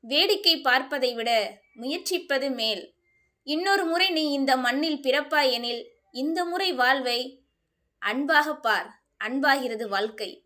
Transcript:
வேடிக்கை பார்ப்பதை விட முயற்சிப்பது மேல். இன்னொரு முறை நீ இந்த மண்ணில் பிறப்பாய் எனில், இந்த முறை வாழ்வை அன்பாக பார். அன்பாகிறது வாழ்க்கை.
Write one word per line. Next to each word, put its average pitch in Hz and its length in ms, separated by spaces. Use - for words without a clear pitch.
வேடிக்கை 349 560
பார்ப்பதை 262 540
விட 233 160
முயற்சிப்பது 277 760
மேல். 220 320
இன்னொரு 370 380
முறை 349 260
நீ 311 220
இந்த 269 240
மண்ணில் 277 440
பிறப்பாய் 285 520
எனில், 240 280
இந்த 320 320
முறை 370 280
வாழ்வை 247 440
அன்பாக 294 540
பார். 208 320
அன்பாகிறது 247 680
வாழ்க்கை. 208 420